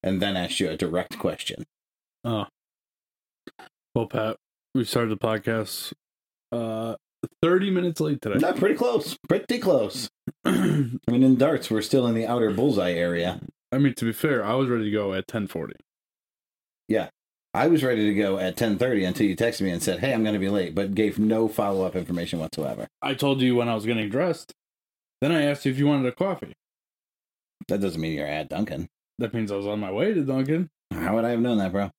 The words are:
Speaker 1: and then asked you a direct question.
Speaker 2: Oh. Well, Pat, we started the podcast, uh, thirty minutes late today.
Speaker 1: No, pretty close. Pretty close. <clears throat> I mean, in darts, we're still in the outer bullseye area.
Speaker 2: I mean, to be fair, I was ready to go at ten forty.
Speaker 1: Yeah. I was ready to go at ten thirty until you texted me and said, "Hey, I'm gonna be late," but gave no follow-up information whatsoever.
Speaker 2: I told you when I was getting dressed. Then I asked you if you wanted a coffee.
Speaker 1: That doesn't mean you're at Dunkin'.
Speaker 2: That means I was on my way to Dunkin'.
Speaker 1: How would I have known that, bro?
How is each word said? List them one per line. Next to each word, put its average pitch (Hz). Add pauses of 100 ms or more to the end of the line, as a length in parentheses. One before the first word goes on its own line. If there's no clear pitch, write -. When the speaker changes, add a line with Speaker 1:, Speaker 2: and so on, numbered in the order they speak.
Speaker 1:
and 92
then 98
asked 87
you 92
a 78
direct 90
question. - (600)
Speaker 2:
Oh. 107 (1500)
Well, 113
Pat, 110 (380)
we 127
started 117
the -
podcast, 110 (580)
uh, 113 (460)
thirty 185
minutes 180
late 151
today. 101
Speaker 1:
No, 359
pretty 202
close. 240 (100)
Pretty 233
close. 127 (180)
<clears throat> -
I - (560)
mean, 120
in 131
darts, 135
we're 110
still 127
in 113
the 113
outer 117
bullseye 101
area. 87 (320)
Speaker 2:
I 127
mean, 139
to 117
be 113
fair, 135
I 107
was 135
ready 117
to 104
go 101
at 95
ten 104
forty. 80 (1120)
Speaker 1:
Yeah. 104 (440)
I 127
was 160
ready 117
to 104
go 98
at 92
ten 107
thirty 120
until 92
you 95
texted 113
me 95
and 87
said, 90
"Hey, 131
I'm 110
gonna 107
be 95
late," 90
but 98
gave 104
no 110
follow-up 98
information 87
whatsoever. 67 (140)
Speaker 2:
I 139
told 139
you 123
when 120
I 113
was 107
getting 110
dressed. 156 (680)
Then 143
I 156
asked 143
you 135
if 131
you 143
wanted 143
a 123
coffee. 185 (1120)
Speaker 1:
That 98
doesn't 87
mean 80
you're 73
at 73
Dunkin'. 80 (300)
Speaker 2:
That 117
means 110
I 101
was 101
on 104
my 98
way 165
to 170
Dunkin'. 135 (240)
Speaker 1:
How 87
would 117
I 117
have 117
known 120
that, 92
bro? 98